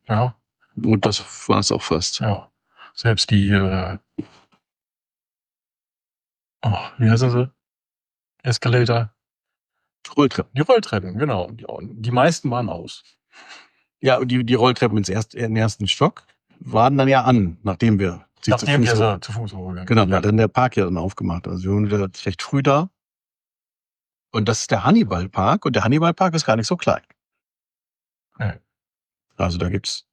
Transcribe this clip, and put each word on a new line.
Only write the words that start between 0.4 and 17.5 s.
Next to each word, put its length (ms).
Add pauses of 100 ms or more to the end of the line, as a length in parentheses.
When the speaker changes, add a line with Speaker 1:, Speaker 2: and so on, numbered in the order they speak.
Speaker 2:
Und 320
das 160 (260)
war's 220
auch 120
fast. 380
Speaker 1:
Ja. 300 (440)
Selbst 360
die, 200
äh, 480 (2750)
oh, 160 (200)
wie 120
heißen 200
sie? 220 (920)
Escalator. 720 (1000)
Speaker 2:
Rolltreppen. 380
Speaker 1:
Die 80
Rolltreppen, 560
genau. 320
Die, 160 (140)
die 300
meisten 400
waren 200
aus. 340 (960)
Speaker 2:
Ja, 180
und 100
die, 160
die 100
Rolltreppen 440
ins 100
erst-, 260
in 200
den 20
ersten 300
Stock 380 (360)
waren 360
dann 120
ja 140
an, 400